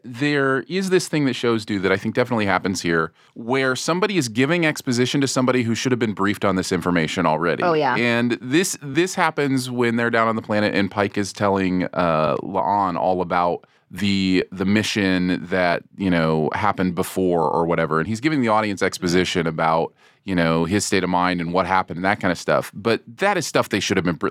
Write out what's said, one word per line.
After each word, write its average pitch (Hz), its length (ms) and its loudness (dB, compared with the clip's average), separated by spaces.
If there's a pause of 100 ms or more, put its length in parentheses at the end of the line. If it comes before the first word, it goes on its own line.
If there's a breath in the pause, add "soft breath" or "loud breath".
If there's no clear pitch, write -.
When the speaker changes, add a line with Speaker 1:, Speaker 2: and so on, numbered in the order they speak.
Speaker 1:
there 135 640 0
is 190 200 -4
this 180 200 2
thing 151 160 0
that 127 80 0
shows 113 320 0
do 104 140 -2
that 92 120 2
I 98 60 2
think 110 180 -4
definitely 117 300 0
happens 92 360 0
here, 82 300 0 (220 soft breath)
where 127 420 -2
somebody 185 420 -2
is 127 120 0
giving 143 360 2
exposition 127 560 0
to 135 60 0
somebody 127 360 2
who 113 120 0
should 127 160 0
have 123 80 2
been 110 140 0
briefed 98 320 0
on 95 100 2
this 92 160 -2
information 85 540 0
already. 78 380 2
Speaker 2:
Oh, 175 100 2
yeah. 151 240 0
Speaker 1:
And 120 440 0
this, 151 400 0
this 151 340 -2
happens 143 540 0
when 120 280 0
they're 117 120 0
down 113 200 2
on 110 80 0
the 110 40 -4
planet 104 340 0
and 98 140 0
Pike 101 280 -2
is 101 160 -4
telling, 95 500 0 (100)
uh, 78 480 0
La'an 95 560 -2
all 92 240 0
about 87 440 -2 (240 soft breath)
the, 95 600 0
the 92 140 -4
mission 92 800 0
that, 90 360 0 (140)
you 98 140 -2
know, 80 440 2
happened 95 400 -2
before 90 560 0
or 85 160 0
whatever. 82 340 0
And 78 80 -2
he's 110 120 -4
giving 147 220 0
the 117 80 2
audience 107 320 0
exposition 90 680 0
about, 80 460 0 (320 soft breath)
you 95 100 -4
know, 82 300 2
his 98 200 0
state 92 200 0
of 90 40 -2
mind 90 300 0
and 85 140 -6
what 92 120 2
happened 92 320 0
and 90 60 -6
that 101 160 0
kind 95 140 0
of 80 40 -8
stuff. - 360 0
But 110 340 -2
that 185 300 -2
is 156 100 -4
stuff 127 220 0
they 104 100 0
should 95 160 0
have 92 80 2
been, 85 120 0
br-, 95 160 -4